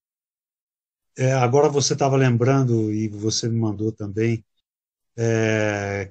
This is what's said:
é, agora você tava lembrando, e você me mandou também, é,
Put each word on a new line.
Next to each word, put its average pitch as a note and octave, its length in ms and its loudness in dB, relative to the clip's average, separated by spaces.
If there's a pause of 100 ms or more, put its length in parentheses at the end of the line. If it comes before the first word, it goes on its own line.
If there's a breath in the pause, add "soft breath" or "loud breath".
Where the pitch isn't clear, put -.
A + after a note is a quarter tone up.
(1200)
é, C3 160 0
agora C3+ 340 4
você C#3+ 260 0
tava C#3 220 0
lembrando, B2 720 2
e G#2+ 180 -4
você G#2 380 -4
me A2+ 120 -2
mandou G#2+ 340 -2
também, A2 500 -4 (760)
é, G#2+ 920 0